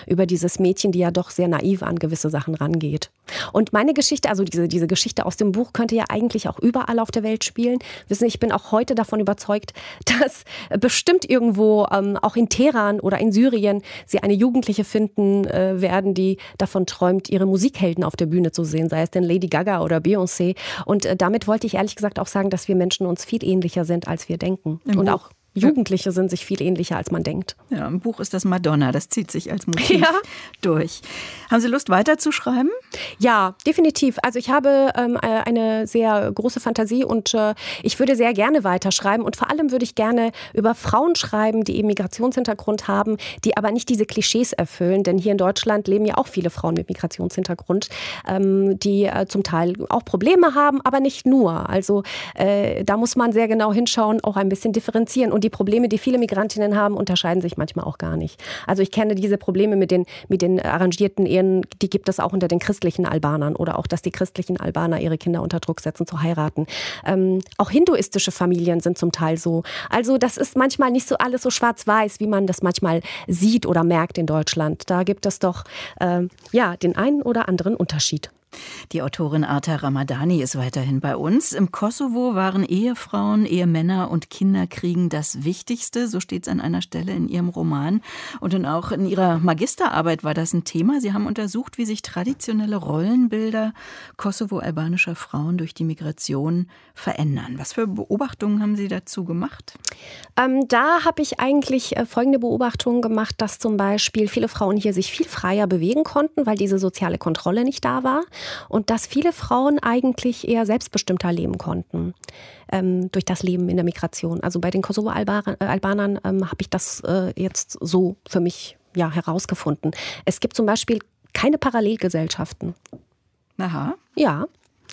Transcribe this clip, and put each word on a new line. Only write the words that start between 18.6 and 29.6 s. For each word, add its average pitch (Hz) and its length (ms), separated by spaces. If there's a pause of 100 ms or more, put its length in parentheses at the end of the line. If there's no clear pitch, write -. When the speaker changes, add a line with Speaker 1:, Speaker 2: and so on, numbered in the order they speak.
Speaker 1:
sehen, 160 240
sei 160 140
es 165 80
denn 180 140
Lady 180 240
Gaga 175 340
oder 160 160
Beyoncé. 180 580 (300)
Und, 202 180
äh, 185 120
damit 196 320
wollte 220 180
ich 208 80
ehrlich 196 220
gesagt 208 220
auch 202 100
sagen, 196 200
dass 190 200
wir 190 80
Menschen 185 300
uns 180 180
viel - 200
ähnlicher 180 400
sind, 175 240
als 165 200
wir 170 100
denken. 170 460
Speaker 2:
Im 202 160
Speaker 1:
Und 190 60
Speaker 2:
Buch. - 80
Speaker 1:
auch - 160 (280)
Jugendliche 202 540
sind 185 160
sich 180 160
viel 196 160
ähnlicher, 175 380
als - 120
man 165 120
denkt. 156 340 (140)
Speaker 2:
Ja, 147 180
im 180 120
Buch 226 200
ist 190 140
das 185 100
Madonna, 156 480
das - 160
zieht - 220
sich - 200
als 202 160